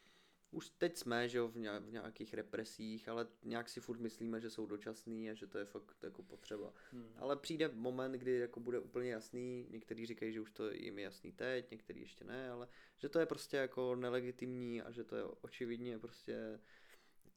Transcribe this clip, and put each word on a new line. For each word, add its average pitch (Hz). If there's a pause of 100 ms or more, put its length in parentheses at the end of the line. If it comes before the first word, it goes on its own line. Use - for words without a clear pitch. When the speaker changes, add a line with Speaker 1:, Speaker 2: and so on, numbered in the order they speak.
(520)
Speaker 1:
Už -
teď 170
jsme, 120
že 120
jo, 117
v 113
ně-, 107
v 107
nějakých 110
represích, 110
ale 117 (160)
nějak 117
si -
furt 120
myslíme, 113
že 117
jsou 110
dočasný 110
a 107
že 104
to 95
je 101
fakt -
jako 92
potřeba. 101 (180)
Speaker 2:
Hmm. 117
Speaker 1:
Ale 139
přijde 156
moment, 127
kdy 127
jako 120
bude 120
úplně 123
jasný, 123
někteří 113
říkají, 113
že 110
už 107
to 107
jim 98
je 104
jasný -
teď, 123
někteří -
ještě -
ne, 127
ale 120 (300)
že 139
to 165
je 160
prostě 147
jako 127
nelegitimní 123
a -
že 117
to 113
je 110
očividně 120
prostě 113 (760)